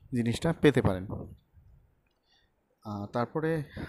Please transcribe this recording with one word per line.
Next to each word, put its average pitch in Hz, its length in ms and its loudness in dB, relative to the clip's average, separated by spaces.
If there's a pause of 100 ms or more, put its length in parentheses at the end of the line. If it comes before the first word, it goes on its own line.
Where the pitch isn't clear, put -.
(160)
জিনিসটা 117 380 0
পেতে 135 280 6
পারেন। 98 260 0 (1800)
আহ, 101 280 -8
তারপরে 156 500 -2 (260)